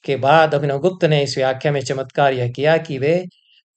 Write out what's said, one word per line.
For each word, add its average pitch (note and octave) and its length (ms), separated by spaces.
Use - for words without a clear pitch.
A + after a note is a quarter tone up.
के C#3 120
बाद D3+ 400
अभिनवगुप्त D3 500
ने D3+ 180
इस - 140
व्याख्या C3 340
में C#3 100
चमत्कार C3+ 520
यह B2 180
किया D3+ 260
कि D#3 200
वे E3 280